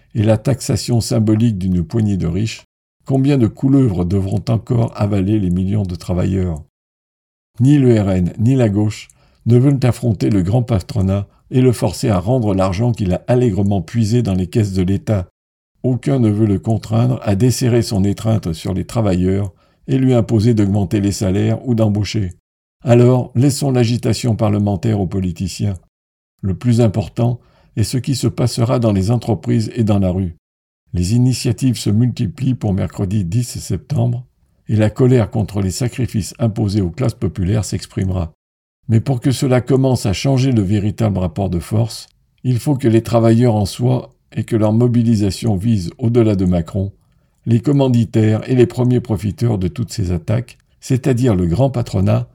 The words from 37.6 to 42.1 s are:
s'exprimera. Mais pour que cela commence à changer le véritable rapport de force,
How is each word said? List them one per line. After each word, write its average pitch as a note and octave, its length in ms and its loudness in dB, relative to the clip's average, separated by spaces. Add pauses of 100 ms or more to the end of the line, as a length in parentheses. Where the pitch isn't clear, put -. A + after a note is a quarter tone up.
s'exprimera. F#2 680 -6 (540)
Mais A2+ 140 2
pour B2+ 200 -2
que C#3 100 0
cela B2+ 320 0
commence C3 420 0
à G#2 80 0
changer C3+ 400 0
le A2+ 80 2
véritable G2+ 560 0
rapport F#2 320 -2
de F2 100 -2
force, A2 480 -4 (360)